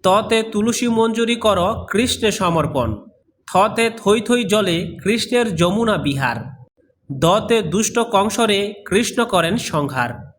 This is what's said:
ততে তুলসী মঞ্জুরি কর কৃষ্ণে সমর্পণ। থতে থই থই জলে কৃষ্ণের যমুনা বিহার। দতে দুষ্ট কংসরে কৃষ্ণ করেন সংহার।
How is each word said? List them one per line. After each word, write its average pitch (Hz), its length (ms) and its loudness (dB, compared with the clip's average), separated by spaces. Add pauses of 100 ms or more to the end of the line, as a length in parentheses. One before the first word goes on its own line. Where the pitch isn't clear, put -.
ততে 214 400 2
তুলসী 220 440 -2
মঞ্জুরি 226 480 0
কর 208 560 0
কৃষ্ণে 214 400 0
সমর্পণ। 147 640 0 (580)
থতে 214 360 2
থই 226 320 0
থই 240 220 2
জলে 180 600 0
কৃষ্ণের 226 520 0
যমুনা 196 420 2
বিহার। 135 380 -2 (760)
দতে 208 500 2
দুষ্ট 202 380 -2
কংসরে 214 760 0 (120)
কৃষ্ণ 233 400 0
করেন 180 320 0
সংহার। 135 520 -2 (300)